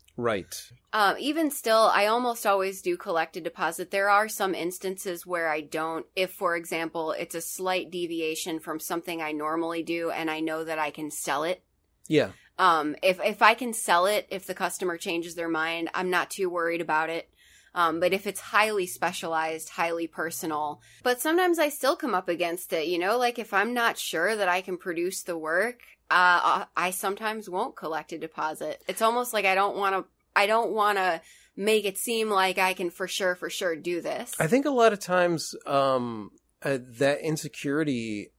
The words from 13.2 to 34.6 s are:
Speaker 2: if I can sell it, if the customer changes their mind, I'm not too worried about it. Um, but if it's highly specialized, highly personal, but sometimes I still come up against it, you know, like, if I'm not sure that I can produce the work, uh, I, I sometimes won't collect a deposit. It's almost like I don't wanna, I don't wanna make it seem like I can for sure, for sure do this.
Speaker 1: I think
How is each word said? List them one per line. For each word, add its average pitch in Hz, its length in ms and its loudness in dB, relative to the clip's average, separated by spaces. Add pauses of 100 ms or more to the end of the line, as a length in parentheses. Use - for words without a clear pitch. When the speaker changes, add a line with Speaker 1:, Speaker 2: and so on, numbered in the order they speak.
Speaker 2:
if 208 200 0
I 220 120 8
can 233 200 -4
sell 180 320 2
it, 208 240 0
if 190 180 -8
the 185 60 -8
customer 180 440 -4
changes 170 380 -6
their 170 140 -4
mind, 165 440 -2
I'm 180 160 -2
not 175 200 0
too 185 200 -4
worried 170 320 0
about 160 280 0
it. 165 200 -6 (460)
Um, 165 240 2
but 180 140 4
if 196 120 -2
it's 196 140 -4
highly 208 480 2
specialized, 160 800 -4
highly 170 380 -2
personal, 156 760 -6 (220)
but 247 160 2
sometimes 339 400 2
I 302 100 2
still 277 280 0
come 262 180 -2
up 185 140 -2
against 170 440 -2
it, 160 140 0
you 175 100 0
know, 196 200 2
like, 240 200 0
if 214 160 -8
I'm 208 200 2
not 233 240 2
sure 180 380 0
that 202 140 0
I 185 120 2
can 185 160 -6
produce 175 460 -4
the 170 140 -6
work, 175 440 0 (280)
uh, 175 540 6
I, 170 240 -2
I 185 40 -2
sometimes 208 580 -4
won't 208 260 -4
collect 160 380 -6
a 160 40 -8
deposit. 156 680 -6
It's 185 140 -4
almost 240 320 2
like 208 120 0
I 190 100 4
don't 190 200 2
wanna, 190 300 0 (280)
I 202 140 4
don't 220 240 2
wanna 196 500 2 (360)
make 214 260 4
it 196 140 -2
seem 220 320 -2
like 190 280 4
I 190 160 4
can 180 180 -4
for 185 180 -6
sure, 180 260 0
for 156 140 -8
sure 170 260 -2
do 170 240 -4
this. 156 400 -6
Speaker 1:
I 160 80 2
think 269 180 4